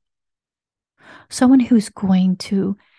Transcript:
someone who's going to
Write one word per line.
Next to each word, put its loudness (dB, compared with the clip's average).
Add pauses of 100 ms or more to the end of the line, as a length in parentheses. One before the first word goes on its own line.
(1300)
someone 2
who's 0
going -2
to -6 (220)